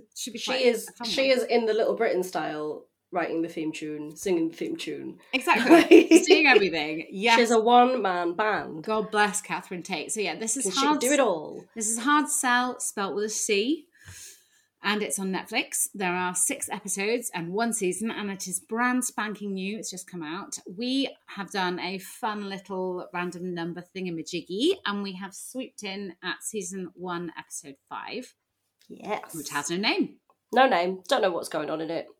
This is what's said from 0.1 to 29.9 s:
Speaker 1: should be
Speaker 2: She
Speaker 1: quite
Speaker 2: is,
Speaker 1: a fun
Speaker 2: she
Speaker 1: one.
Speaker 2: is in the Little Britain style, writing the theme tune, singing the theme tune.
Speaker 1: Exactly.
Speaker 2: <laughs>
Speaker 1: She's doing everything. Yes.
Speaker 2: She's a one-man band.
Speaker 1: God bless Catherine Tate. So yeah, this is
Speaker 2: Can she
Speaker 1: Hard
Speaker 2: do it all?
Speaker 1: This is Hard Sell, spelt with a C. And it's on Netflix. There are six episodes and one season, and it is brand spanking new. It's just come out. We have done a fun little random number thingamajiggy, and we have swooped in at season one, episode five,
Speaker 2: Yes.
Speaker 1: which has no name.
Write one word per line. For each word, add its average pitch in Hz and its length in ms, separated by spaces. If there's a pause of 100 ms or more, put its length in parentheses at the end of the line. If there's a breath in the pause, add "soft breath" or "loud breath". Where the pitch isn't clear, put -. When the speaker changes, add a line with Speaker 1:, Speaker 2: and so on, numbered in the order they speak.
Speaker 1:
should 233 180
be 233 60
Speaker 2:
She - 120
Speaker 1:
quite 262 100
Speaker 2:
is, 233 260
Speaker 1:
a - 60
fun 233 140
Speaker 2:
she 269 220
Speaker 1:
one. 254 80
Speaker 2:
is 220 60
in 233 240
the 214 60
Little 208 220
Britain 185 280
style, 151 640 (240)
writing 165 300
the 165 80
theme 156 220
tune, 151 440
singing 165 340
the 160 60
theme 165 220
tune. 139 420 (140 loud breath)
Speaker 1:
Exactly. 311 760
Speaker 2:
<laughs> - 0
Speaker 1:
She's - 200
doing 311 200
everything. 160 640
Yes. 226 280
Speaker 2:
She's 233 120
a 226 80
one-man 214 760
band. 160 500
Speaker 1:
God 214 280
bless 208 300
Catherine 170 420
Tate. 165 280
So 214 100
yeah, 170 140
this 226 220
is 262 80
Speaker 2:
Can 190 80
she 254 120
Speaker 1:
Hard 202 140
Speaker 2:
do 247 120
it 285 80
all? 165 460 (100)
Speaker 1:
This 220 140
is 226 100
Hard 294 300
Sell, 247 500
spelt 196 360
with 208 100
a 220 40
C. 226 560 (960 loud breath)
And 208 220
it's - 160
on 190 140
Netflix. - 600
There 185 200
are 180 220
six - 340
episodes 202 640
and 170 180
one 226 220
season, 196 380
and 202 200
it 190 160
is 180 140
brand 247 420
spanking 208 520
new. 196 220
It's - 120
just - 200
come 175 140
out. 175 340 (160)
We 254 360 (260)
have 185 160
done 180 280
a 180 180
fun 208 500
little 185 680
random 180 400
number 170 280 (120)
thingamajiggy, 185 840 (100)
and 202 180
we 196 100
have 190 200
swooped - 500
in 196 400
at - 200
season 190 500
one, 175 440
episode - 380 (140)
five, 147 460 (520)
Speaker 2:
Yes. - 480
Speaker 1:
which 147 140
has 143 200
no 170 60
name. 226 440 (340)